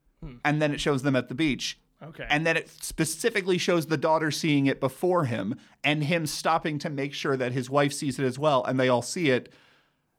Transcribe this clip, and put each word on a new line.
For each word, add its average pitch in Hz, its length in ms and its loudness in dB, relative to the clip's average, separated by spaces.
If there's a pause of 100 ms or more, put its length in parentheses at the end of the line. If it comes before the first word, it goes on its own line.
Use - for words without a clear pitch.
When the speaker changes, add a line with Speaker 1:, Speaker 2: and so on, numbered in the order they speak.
(240)
Speaker 1:
Hmm. 139 120 -16 (100)
Speaker 2:
And 151 160 2
then 147 120 2
it 127 60 -4
shows 143 240 2
them 139 120 2
at 123 120 0
the 127 80 -10
beach. 143 440 -2 (240)
Speaker 1:
Okay. 143 260 -14
Speaker 2:
And 156 160 0
then 165 120 2
it - 120 -4
specifically 190 880 -2
shows 170 300 2
the 160 100 0
daughter 156 340 2
seeing 147 360 2
it 135 120 0
before 180 460 0
him 117 300 -2 (280)
and 151 200 0
him 165 240 0
stopping 160 520 -2
to 165 100 -6
make 143 240 -6
sure 143 240 0
that 123 140 -2
his 127 180 -4
wife 143 240 2
sees 139 260 -4
it 139 60 0
as 123 140 -2
well, 143 240 4
and 127 160 0
they 127 100 4
all 120 140 4
see 165 260 0
it. 123 220 0 (680)